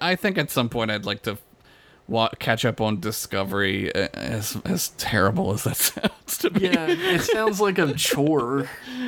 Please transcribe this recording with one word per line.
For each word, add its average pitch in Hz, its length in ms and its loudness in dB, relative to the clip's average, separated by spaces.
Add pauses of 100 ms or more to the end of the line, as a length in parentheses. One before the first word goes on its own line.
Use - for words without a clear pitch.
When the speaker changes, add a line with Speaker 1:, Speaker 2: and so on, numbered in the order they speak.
Speaker 1:
I 180 160 2
think 196 220 0
at 143 120 0
some 120 200 0
point 113 200 0
I'd 104 140 -2
like 98 200 -4
to 107 120 -4 (680)
wa-, 113 320 2
catch 113 260 0
up 117 160 2
on 107 200 2
Discovery, 98 920 -2
a-, 95 240 -2
as, 104 460 -4
as 185 320 -2
terrible 104 560 2
as 104 120 -4
that 117 120 0
<laughs> - 0 -
sounds - 640 -2
to - 120 0
me. 190 200 2
Speaker 2:
Yeah, 262 180 2
it 359 340 2
sounds 214 380 2
like 196 180 2
a 151 160 4
chore. 143 720 2 (400)